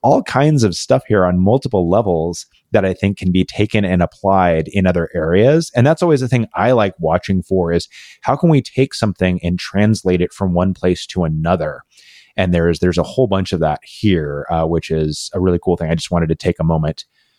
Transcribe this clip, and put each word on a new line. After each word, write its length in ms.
all 220
kinds 400
of 120
stuff 320
here 180
on 140
multiple 500
levels 560
that 140
I 80
think 240
can 160
be 100
taken 400
and 180
applied 680
in 180
other 260
areas. 600
And 100
that's 160
always 200
the 80
thing 240
I 180
like 280
watching 440
for 300
is 160
how 160
can 120
we 120
take 320
something 500
and 160
translate 640
it 120
from 200
one 200
place 340
to 180
another? 560
And 160
there's, 280
there's 180
a 60
whole 240
bunch 260
of 60
that 240
here, 640
uh, 160
which 240
is 460
a 40
really 240
cool 140
thing. 140
I 40
just 140
wanted 200
to 60
take 240
a 40
moment 420